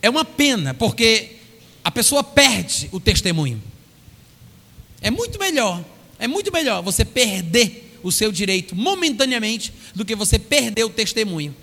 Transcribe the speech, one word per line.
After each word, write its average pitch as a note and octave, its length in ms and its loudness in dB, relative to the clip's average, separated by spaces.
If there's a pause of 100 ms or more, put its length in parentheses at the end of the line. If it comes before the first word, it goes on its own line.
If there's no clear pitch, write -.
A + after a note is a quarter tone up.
é G#3 80 4
uma D4+ 160 2
pena, A3 480 0
porque A3+ 640 0 (460)
a - 60 0
pessoa C4+ 340 2
perde B3 680 2
o F#3+ 80 -8
testemunho. D#3+ 640 0 (1400)
É G#3 80 -2
muito G#4+ 300 -6
melhor, A#3+ 440 0 (360)
é A3 80 -4
muito G4 240 -4
melhor B3+ 320 -2
você G3 220 0
perder G#3 960 0
o F3+ 80 -2
seu G#3+ 200 0
direito F#3 440 -2
momentaneamente B3+ 1000 0 (220)
do G3 100 -4
que G#3+ 100 -4
você F#3+ 220 2
perder A3+ 460 2
o A3 60 0
testemunho. F3+ 720 -4